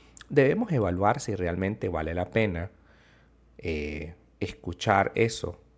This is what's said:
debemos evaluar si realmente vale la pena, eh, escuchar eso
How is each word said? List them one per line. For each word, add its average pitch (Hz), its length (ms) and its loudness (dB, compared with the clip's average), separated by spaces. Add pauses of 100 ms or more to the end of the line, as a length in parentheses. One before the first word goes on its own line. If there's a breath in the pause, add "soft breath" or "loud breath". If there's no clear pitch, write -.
(300 loud breath)
debemos 156 420 4
evaluar 104 480 2
si 107 140 -4
realmente 95 560 -2
vale 80 240 -2
la 90 160 -4
pena, 95 400 0 (880 soft breath)
eh, 78 560 -6 (260)
escuchar 98 720 0
eso - 460 -2 (180)